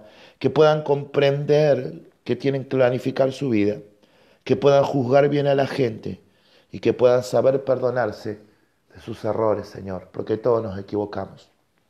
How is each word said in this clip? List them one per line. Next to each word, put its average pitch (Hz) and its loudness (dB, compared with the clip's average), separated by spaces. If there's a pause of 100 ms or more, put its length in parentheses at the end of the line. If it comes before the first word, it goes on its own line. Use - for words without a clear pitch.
(400)
que 127 0
puedan 151 4
comprender 143 0 (140)
que 123 -2
tienen 135 -4
que 135 -4
planificar 131 0
su 135 -6
vida, 104 2 (680)
que 127 0
puedan 139 4
juzgar 139 2
bien 143 0
a 139 2
la 135 0
gente 107 -4 (520)
y - -12
que 113 2
puedan 123 4
saber 131 2
perdonarse 120 -4 (520)
de - -20
sus - -14
errores, 107 -2
Señor, 95 -12
porque - -6
todos 113 0
nos 98 -8
equivocamos. 101 -8 (420)